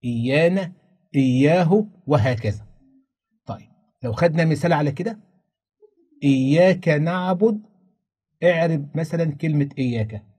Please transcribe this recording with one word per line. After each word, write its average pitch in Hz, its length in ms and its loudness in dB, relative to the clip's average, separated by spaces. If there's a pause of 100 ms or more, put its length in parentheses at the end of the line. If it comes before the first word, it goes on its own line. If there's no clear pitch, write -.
إيانا، 151 680 0 (420)
إياه، 156 720 2 (200)
وهكذا. 113 600 -2 (800)
طيب، - 220 -14 (340)
لو 120 100 -6
خدنا 165 320 2
مثال 160 280 0
على 147 200 0
كده، 208 260 -8 (1040)
إياك 151 640 2
نعبد، 180 720 0 (840)
اعرب 165 520 0
مثلا 165 360 -4
كلمة 147 360 -2 (100)
إياك. 113 440 -4 (160)